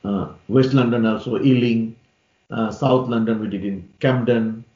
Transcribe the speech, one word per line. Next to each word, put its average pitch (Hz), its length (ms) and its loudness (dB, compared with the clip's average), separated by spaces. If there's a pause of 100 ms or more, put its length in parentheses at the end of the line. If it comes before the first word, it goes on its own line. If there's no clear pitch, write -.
uh, 101 240 -4 (200)
West 131 240 4
London 120 340 2
also, 110 360 -2
Ealing, 120 540 2 (540)
uh, 113 200 -4
South 127 380 2
London 113 320 0
we 104 80 -6
did 95 160 -6
in 98 240 -8 (120)
Camden. 117 640 0 (120)